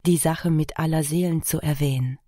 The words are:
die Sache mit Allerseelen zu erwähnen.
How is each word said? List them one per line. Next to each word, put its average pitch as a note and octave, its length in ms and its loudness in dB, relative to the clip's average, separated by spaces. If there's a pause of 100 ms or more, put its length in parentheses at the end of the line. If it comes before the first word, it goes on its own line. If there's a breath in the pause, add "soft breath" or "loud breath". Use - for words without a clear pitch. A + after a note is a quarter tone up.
die F3 120 6
Sache E3 320 0
mit D#3 300 0
Allerseelen D#3+ 640 0
zu - 160 -2
erwähnen. C#3 580 -2 (100)